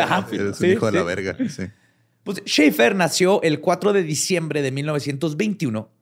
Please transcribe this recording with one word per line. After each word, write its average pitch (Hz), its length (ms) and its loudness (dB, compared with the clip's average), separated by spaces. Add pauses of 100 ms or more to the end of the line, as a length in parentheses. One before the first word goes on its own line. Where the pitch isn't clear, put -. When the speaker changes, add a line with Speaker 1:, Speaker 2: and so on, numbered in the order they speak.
Speaker 1:
pedófilo. 175 340 -2
Speaker 2:
eres 101 160 -4
un 165 80 2
Speaker 3:
Sí, 180 60 6
Speaker 2:
hijo 220 140 2
de 208 40 2
la - 80 2
Speaker 3:
sí. - 60 0
Speaker 2:
verga, 92 320 -4 (120)
sí. - 140 -10 (600)
Speaker 3:
Pues 196 220 -8
Schaefer 240 500 4
nació 180 480 2
el 147 180 0
cuatro 180 320 0
de 196 100 2
diciembre 156 580 -2
de 131 100 -2
mil 139 140 -4
novecientos 147 520 -4
veintiuno 151 520 -4 (120)